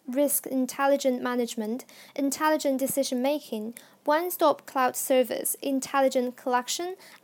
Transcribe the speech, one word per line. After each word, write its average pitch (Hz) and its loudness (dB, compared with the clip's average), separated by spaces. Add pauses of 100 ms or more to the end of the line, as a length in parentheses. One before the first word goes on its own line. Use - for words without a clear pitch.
risk 269 0
intelligent 262 0
management, 240 -4 (280)
intelligent 285 2
decision-making, 262 -2 (300)
one-stop 330 2
cloud 254 0
service, - 0
intelligent 262 0
collection, 269 -2 (260)